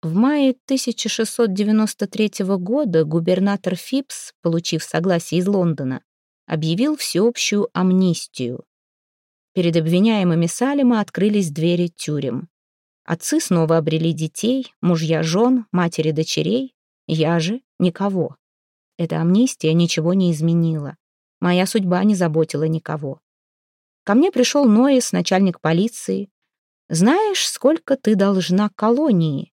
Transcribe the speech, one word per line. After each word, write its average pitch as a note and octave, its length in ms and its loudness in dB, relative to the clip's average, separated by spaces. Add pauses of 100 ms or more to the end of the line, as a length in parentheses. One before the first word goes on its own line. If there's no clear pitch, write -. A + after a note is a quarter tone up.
В E3 120 -6
мае C4+ 400 2 (120)
тысяча B3+ 420 -4
шестьсот A3 460 -2
девяносто G#3 520 0
третьего G3+ 500 -2
года F#3 480 0
губернатор F#3 720 0
Фипс, - 680 -8
получив E3 420 -2
согласие E3+ 560 -2
из F3+ 80 -2
Лондона, D#3+ 540 -2 (440)
объявил E3+ 500 -2
всеобщую G#3 760 -2
амнистию. F3+ 920 0 (920)
Перед E3+ 220 0
обвиняемыми F3 680 2
Салема B3 540 2
открылись G3+ 500 0
двери E3+ 380 0
тюрем. C#3+ 600 -6 (560)
Отцы D4 360 -2
снова E3 380 2
обрели D#3+ 340 0
детей, G#3 680 -4
мужья D#3+ 400 0
жён, A3+ 500 0
матери E3 380 0
дочерей, E3 640 -2 (320)
я D#3+ 340 0
же G3+ 220 -4 (160)
никого. F3+ 580 -2 (640)
Эта E3 220 -4
амнистия F3+ 520 2
ничего E3+ 400 2
не F#3 200 2
изменила. D#3+ 640 -2 (440)
Моя F3+ 260 2
судьба F#3 380 0
не G#3+ 100 4
заботила D#3+ 500 0
никого. D#3 560 -6 (880)
Ко G3+ 60 2
мне D#4 160 4
пришёл C#4+ 340 2
Ноис, B3 480 4
начальник F#3 480 0
полиции. F#3+ 680 -2 (580)
«Знаешь, E4+ 580 2
сколько - 480 0
ты A3 200 0
должна G3 560 0
колонии?» G#3+ 880 0